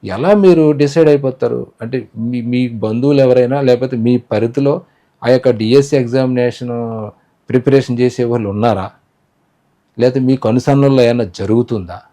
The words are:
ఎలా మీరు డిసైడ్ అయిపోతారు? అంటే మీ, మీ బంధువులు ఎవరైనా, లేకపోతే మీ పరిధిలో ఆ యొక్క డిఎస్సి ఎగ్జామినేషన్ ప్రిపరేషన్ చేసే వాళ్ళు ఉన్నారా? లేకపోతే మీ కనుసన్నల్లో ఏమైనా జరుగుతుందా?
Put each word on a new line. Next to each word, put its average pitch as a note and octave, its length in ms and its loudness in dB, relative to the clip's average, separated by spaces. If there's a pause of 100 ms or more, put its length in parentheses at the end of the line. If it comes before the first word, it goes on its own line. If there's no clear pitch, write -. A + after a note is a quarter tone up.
ఎలా A#2 300 0
మీరు E3+ 380 4
డిసైడ్ D3 360 2
అయిపోతారు? B2 580 -2 (160)
అంటే A#2+ 340 -8
మీ, A#2+ 240 -6
మీ B2 280 -2
బంధువులు A#2 520 0
ఎవరైనా, B2+ 400 2
లేకపోతే B2+ 360 0
మీ A#2+ 220 0
పరిధిలో C3 640 -2 (420)
ఆ A#2+ 40 -2
యొక్క B2+ 220 2
డిఎస్సి A#2+ 460 0
ఎగ్జామినేషన్ B2 760 -2 (800)
ప్రిపరేషన్ B2+ 480 0
చేసే B2 260 0
వాళ్ళు A#2 240 -2
ఉన్నారా? G2+ 420 -2 (1080)
లేకపోతే B2+ 220 0
మీ C3 160 0
కనుసన్నల్లో C3+ 640 2
ఏమైనా A#2+ 220 2
జరుగుతుందా? G2 760 -4 (120)